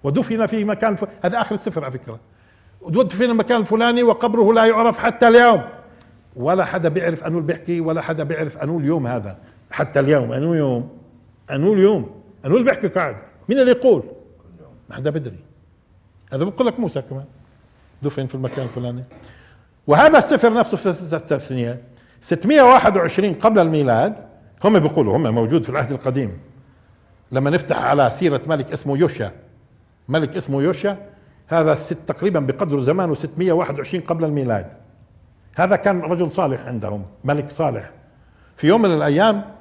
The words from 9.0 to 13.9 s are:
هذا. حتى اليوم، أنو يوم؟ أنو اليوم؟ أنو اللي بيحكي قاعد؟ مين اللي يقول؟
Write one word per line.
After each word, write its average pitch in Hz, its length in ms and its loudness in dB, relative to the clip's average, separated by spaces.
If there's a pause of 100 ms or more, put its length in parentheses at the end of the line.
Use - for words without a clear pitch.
هذا. 104 300 -8 (340)
حتى - 300 -2
اليوم، 135 320 0
أنو 151 220 -2
يوم؟ 131 340 -2 (640)
أنو 156 240 0
اليوم؟ 190 360 2 (340)
أنو 151 120 2
اللي 254 140 2
بيحكي - 180 -4
قاعد؟ 151 280 -4 (320)
مين 254 100 0
اللي 254 120 6
يقول؟ 240 320 4 (840)